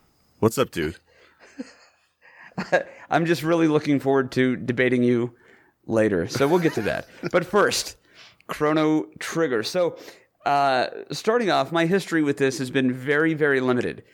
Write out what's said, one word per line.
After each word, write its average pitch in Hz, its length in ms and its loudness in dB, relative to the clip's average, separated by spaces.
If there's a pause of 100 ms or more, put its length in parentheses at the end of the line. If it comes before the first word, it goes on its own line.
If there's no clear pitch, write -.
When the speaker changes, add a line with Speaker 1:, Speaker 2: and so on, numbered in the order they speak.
(380)
Speaker 1:
What's 113 220 0
up, 127 100 2
dude? 82 280 -4 (1600)
Speaker 2:
<laughs> - 300 -2 (240)
I'm 165 160 0
just 160 160 0
really 165 260 2
looking 147 320 0
forward 135 340 0
to 127 220 2
debating 123 460 0
you 120 320 2 (540)
later, 107 400 2
so 135 200 0
we'll 175 120 2
get 160 140 0
to 110 100 -4
that. 85 240 -4 (120)
Speaker 1:
<laughs> 170 120 -8
Speaker 2:
But 175 160 0
first, - 500 0 (480)
Chrono 156 600 0 (100)
Trigger. 135 460 -2
So, 170 340 -2 (480)
uh, 139 440 0 (200)
starting 220 400 0
off, 139 220 0
my 165 160 2
history 170 340 0
with 143 160 0
this 135 220 0
has 131 100 -4
been 131 240 2
very, 147 400 0
very 143 260 2
limited. 123 440 -2 (100)